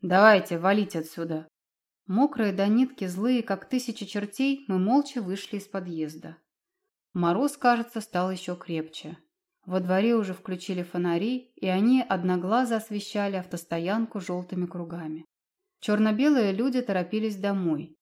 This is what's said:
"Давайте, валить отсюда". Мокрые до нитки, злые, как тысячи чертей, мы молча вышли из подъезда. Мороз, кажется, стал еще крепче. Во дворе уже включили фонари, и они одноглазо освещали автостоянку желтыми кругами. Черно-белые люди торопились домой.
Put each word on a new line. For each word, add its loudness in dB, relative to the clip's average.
"Давайте, 6
валить 2
отсюда". -6
Мокрые 2
до 2
нитки, 2
злые, 0
как -4
тысячи -4
чертей, -4
мы 0
молча 2
вышли -8
из -10
подъезда. -8
Мороз, 0
кажется, 2
стал -2
еще -6
крепче. -8
Во -2
дворе 2
уже 0
включили -6
фонари, -2
и -4
они 4
одноглазо 0
освещали -4
автостоянку -4
желтыми -4
кругами. -8
Черно-белые 2
люди 0
торопились -2
домой. -2